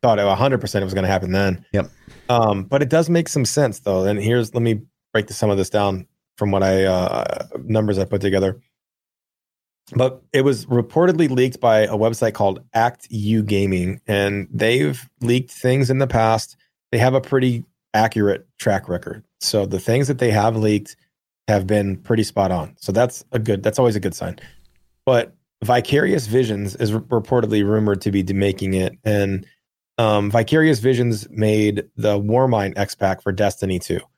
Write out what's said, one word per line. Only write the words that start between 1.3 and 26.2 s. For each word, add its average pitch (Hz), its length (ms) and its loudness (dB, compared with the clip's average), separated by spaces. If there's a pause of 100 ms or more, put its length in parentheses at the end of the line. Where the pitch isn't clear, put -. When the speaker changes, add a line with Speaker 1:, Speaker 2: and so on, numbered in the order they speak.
Speaker 1:
then. 95 400 0
Speaker 2:
Yep. - 180 -2 (380)
Speaker 1:
Um, 110 360 2
but 139 180 0
it 139 80 -2
does 160 200 2
make 170 180 2
some - 180 -2
sense 131 340 0
though. 92 240 0
And 101 160 0
here's, 113 340 0
let 120 80 0
me 113 200 0 (300)
break 107 140 0
the, - 80 -12
some 107 160 0
of 101 60 2
this 95 140 -2
down 98 360 -2 (300)
from 104 160 -2
what 98 100 2
I, 95 220 2
uh, - 640 -2 (180)
numbers 110 340 0
I 95 60 0
put 101 160 -4
together. 95 400 0 (1300)
But 127 280 0 (100)
it 135 100 2
was 135 240 0
reportedly 160 640 2
leaked 127 320 0
by 110 200 4
a 107 120 2
website 110 400 0
called 98 400 -2
Act 117 380 -2
U 110 320 0
Gaming, 98 640 -2
and 101 440 -2
they've 123 560 0 (140)
leaked 123 300 0
things 127 400 0
in 131 80 0
the 139 80 0
past. 113 500 0 (340)
They 120 80 0
have 127 160 2
a 135 60 2
pretty 127 440 0 (280)
accurate 107 540 0 (120)
track 98 300 -2
record. 87 340 -8 (180)
So 101 260 -2
the 180 120 -4
things 131 300 -2
that 135 100 -2
they 123 120 0
have 107 260 2
leaked 107 400 -2 (520)
have 101 180 2
been 98 320 0
pretty 113 240 0
spot 98 280 0
on. 85 280 -4
So - 140 -8
that's 123 400 0
a 123 60 -2
good, 110 240 -2
that's 107 160 -2
always 120 180 2
a 101 40 -2
good 92 140 -6
sign. 87 240 -10 (640)
But 123 300 0 (280)
Vicarious 123 640 0